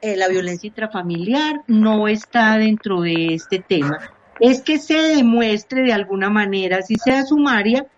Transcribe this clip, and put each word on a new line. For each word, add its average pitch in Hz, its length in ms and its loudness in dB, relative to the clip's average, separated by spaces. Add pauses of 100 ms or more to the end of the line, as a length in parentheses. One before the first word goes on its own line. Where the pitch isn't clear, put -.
eh, 214 160 -4
la 185 120 0
violencia 180 400 -4
intrafamiliar 220 960 -4
no 214 420 2
está 220 500 0
dentro 214 440 0
de 165 320 -2
este 185 260 -6
tema. 147 380 -2 (420)
Es 254 200 6
que 311 180 -2
se 311 160 -2
demuestre 247 880 2
de 247 100 2
alguna 196 360 -2
manera, 196 540 0
si 220 140 -2
sea 262 280 0
sumaria 269 640 0 (120)